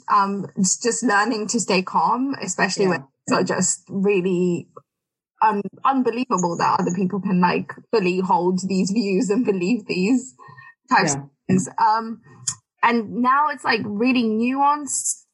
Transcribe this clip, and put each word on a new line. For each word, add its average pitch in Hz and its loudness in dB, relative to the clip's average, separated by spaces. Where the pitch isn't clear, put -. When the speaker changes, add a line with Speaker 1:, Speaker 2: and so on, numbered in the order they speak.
Speaker 1:
um, 202 0
it's 190 0
just 233 -2
learning 214 0
to 233 -2
stay 190 2
calm, 220 0
especially 190 -2
Speaker 2:
Yeah. 185 2
Speaker 1:
when 165 0
things - 0
are 185 2
just - -2
really 185 0
un-, 214 2
unbelievable 233 0
that - 0
other 175 0
people 190 -2
can, 185 0
like, 175 0
fully 185 2
hold 180 2
these 185 0
views 202 0
and 226 2
believe 202 0
these 220 0
types 180 4
Speaker 2:
Yeah. 139 -6
Speaker 1:
of - -18
things. 185 2
Um, 226 0
and 226 2
now 262 2
it's, 285 -6
like, 247 0
really 240 0
nuanced 269 -2